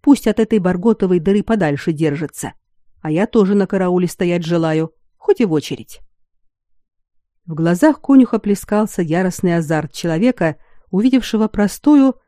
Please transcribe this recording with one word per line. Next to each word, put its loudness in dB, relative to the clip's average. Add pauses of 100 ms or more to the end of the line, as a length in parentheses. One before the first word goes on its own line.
пусть 4
от 0
этой 0
Барготовой 0
дыры 0
подальше -2
держится, -6 (480)
а -6
я 0
тоже 2
на 2
карауле 0
стоять -2
желаю, -2 (240)
хоть -4
и 0
в -2
очередь". -6 (1400)
В -12
глазах 0
конюха 4
плескался -2
яростный -2
азарт -4
человека, -2 (340)
увидевшего 0
простую, 2 (140)